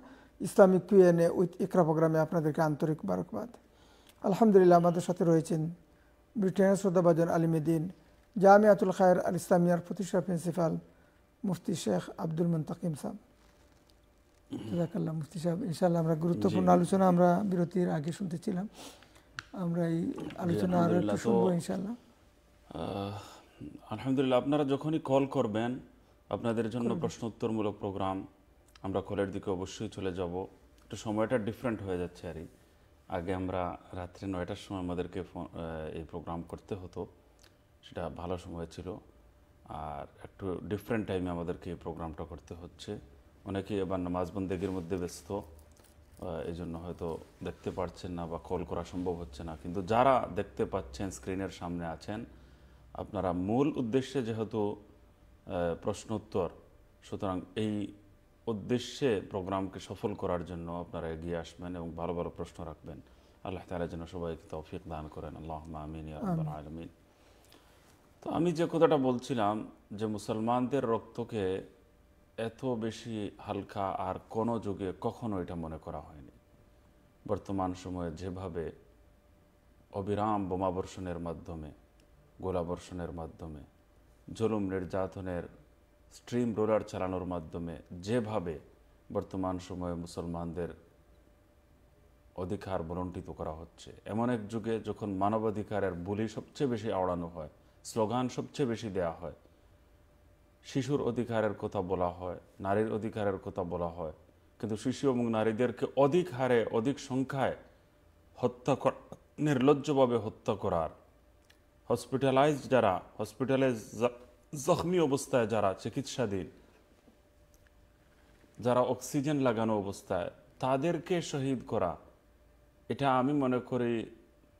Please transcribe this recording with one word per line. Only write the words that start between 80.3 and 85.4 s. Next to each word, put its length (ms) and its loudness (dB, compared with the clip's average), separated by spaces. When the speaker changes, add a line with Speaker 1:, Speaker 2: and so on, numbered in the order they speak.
Speaker 2:
বোমাবর্ষণের 720 -2
মাধ্যমে, 520 -8
গোলাবর্ষণের 680 -4
মাধ্যমে, 480 -12
জুলুম 300 0
নির্যাতনের 800 -4